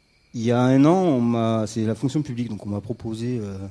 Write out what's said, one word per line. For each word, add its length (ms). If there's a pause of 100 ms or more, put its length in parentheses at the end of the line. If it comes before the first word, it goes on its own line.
(340)
il 80
y 100
a 100
un 240
an, 180
on 160
m'a, 480
c'est 180
la 80
fonction 280
publique, 260
donc 180
on 40
m'a 120
proposé, 600
euh, 160 (140)